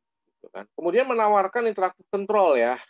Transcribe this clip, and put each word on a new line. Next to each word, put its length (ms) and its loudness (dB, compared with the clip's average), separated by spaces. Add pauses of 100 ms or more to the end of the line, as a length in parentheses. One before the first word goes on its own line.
(360)
Gitu 160 -20
kan. 120 -16 (140)
Kemudian 320 0
menawarkan 580 0
interactive 380 -4
control 540 2
ya. 180 0 (120)